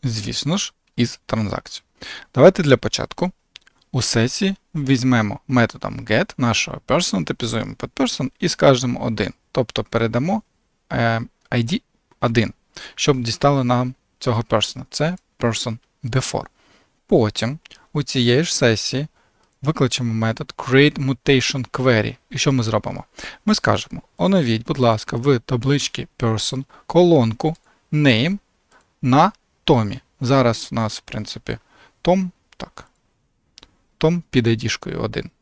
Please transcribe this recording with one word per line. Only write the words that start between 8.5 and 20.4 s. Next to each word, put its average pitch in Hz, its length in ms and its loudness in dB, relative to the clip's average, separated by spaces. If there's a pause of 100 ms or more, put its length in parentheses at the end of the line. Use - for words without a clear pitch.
один. 113 300 -4 (180)
Тобто 117 320 -4
передамо, 120 580 -2 (500)
е, 117 300 0 (280)
I 120 140 0
D 147 180 -4 (380)
один, 117 340 0 (420)
щоб 135 280 0
дістали 135 400 0
нам 123 320 0 (240)
цього 117 220 0
person. 113 480 -4
Це 170 280 -4 (220)
person 117 380 -2 (260)
before. 127 420 -2 (640)
Потім 127 520 2 (340)
у 147 100 -2
цієї 123 400 2
ж - 120 -4
сесії 127 520 0 (540)
викличемо 127 520 0
метод 113 440 -4